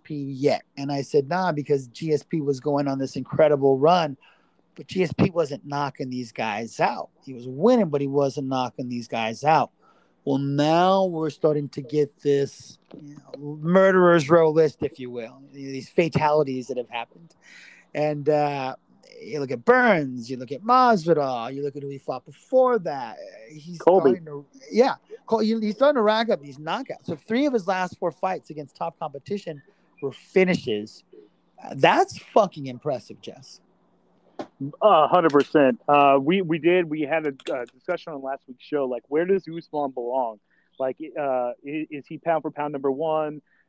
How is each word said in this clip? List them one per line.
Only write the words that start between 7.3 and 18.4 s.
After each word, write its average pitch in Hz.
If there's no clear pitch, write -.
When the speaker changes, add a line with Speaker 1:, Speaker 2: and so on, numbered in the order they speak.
Speaker 1:
was 123
winning, 180
but 143
he 139
wasn't 139
knocking 127
these 120
guys 113
out." 151
Well, 139
now 160
we're 160
starting 147
to -
get 143
this, 139
you 147
know, 147
murderer's 180
row 165
list, 156
if 143
you 123
will, 120
these 135
fatalities 151
that 127
have 123
happened. -
And, 151
uh, 143